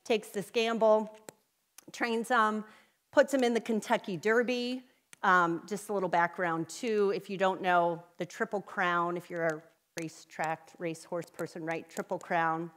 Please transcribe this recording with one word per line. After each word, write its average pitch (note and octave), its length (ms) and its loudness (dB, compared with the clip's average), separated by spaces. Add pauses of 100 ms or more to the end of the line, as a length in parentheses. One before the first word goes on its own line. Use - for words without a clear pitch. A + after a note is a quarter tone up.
takes A3 260 -2
this G3 200 -6
gamble, A3 640 2 (800)
trains A#3 360 -2
him, G#3+ 360 2 (480)
puts C#4+ 200 6
him C4 120 2
in A#3+ 100 2
the A3+ 60 0
Kentucky G#3+ 560 -2
Derby. B3 680 0 (380)
Um, F3 460 4
just G3+ 200 -8
a G#3+ 40 -4
little F#3 160 0
background E3+ 600 0
too, G#3 460 0
if F#3 160 -8
you G3 60 -6
don't F#3+ 260 0
know F3 400 2 (160)
the F3 80 -6
Triple G#3+ 360 -6
Crown, F3 540 0
if E3+ 140 -10
you're E3+ 160 -2
a D#3 160 -2 (380)
racetrack, D#3+ 800 -8
racehorse E3+ 520 -8
person, E3 340 -10
right? E3 240 -6
Triple F#3+ 300 -8
Crown, E3 580 -2